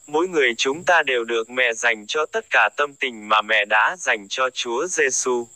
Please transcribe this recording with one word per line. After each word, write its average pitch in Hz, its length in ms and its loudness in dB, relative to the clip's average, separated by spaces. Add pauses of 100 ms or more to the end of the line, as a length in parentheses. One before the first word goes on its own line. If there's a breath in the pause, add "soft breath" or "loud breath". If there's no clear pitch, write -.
Mỗi 156 200 2
người 139 300 2
chúng 143 260 -2
ta 175 200 6
đều 127 200 0
được 113 260 -2
mẹ 123 240 0
dành 113 340 -2
cho 151 180 -2
tất 226 240 -6
cả 113 280 2
tâm 143 180 -2
tình 113 340 -8
mà 107 120 4
mẹ 107 240 0
đã 107 340 2
dành 107 300 -4
cho - 200 -2
Chúa 127 380 -4
Giêsu. 131 680 -2